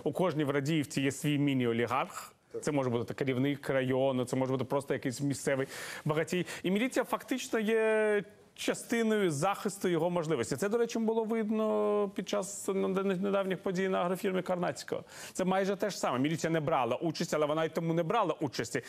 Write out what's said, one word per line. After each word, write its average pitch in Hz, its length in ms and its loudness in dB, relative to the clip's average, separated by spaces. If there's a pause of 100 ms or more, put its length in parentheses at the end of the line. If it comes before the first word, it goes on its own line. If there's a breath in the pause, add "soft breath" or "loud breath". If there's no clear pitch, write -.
У 156 80 0
кожній 156 320 0
в 135 60 0
Радіївці 143 520 0
є 135 100 2
свій 147 260 0
міні-олігарх. 123 960 0 (280)
Це 156 100 -2
може 135 180 2
бути 117 240 0
керівник 135 560 0
району, 131 560 2
це 120 100 -2
може 131 160 0
бути 127 120 0
просто 143 300 -2
якийсь 127 280 -4
місцевий 139 460 0 (380 loud breath)
багатій. 160 400 0 (180 loud breath)
І 175 80 0
міліція 240 340 0
фактично 247 540 -4
є 220 640 2 (360)
частиною 214 720 2
захисту 190 560 -2
його 170 220 2
можливості. 156 460 0
Це, 196 140 -2
до 220 80 2
речі, 233 220 0
було 226 240 2
видно 214 920 0
під 196 140 -6
час - 380 -4
недавніх 190 960 0
подій 190 260 0
на 190 120 2
агрофірмі 185 400 0
Карнацького. 175 600 -2 (300 loud breath)
Це 190 120 0
майже 190 300 2
те 196 140 0
ж 175 100 -6
саме. 147 200 0
Міліція 156 320 0
не 165 80 2
брала 139 360 2
участь, 165 380 -2
але 151 120 4
вона 156 200 2
й 160 40 -2
тому 165 240 -2
не 170 100 2
брала 180 360 2
участі, 127 500 -2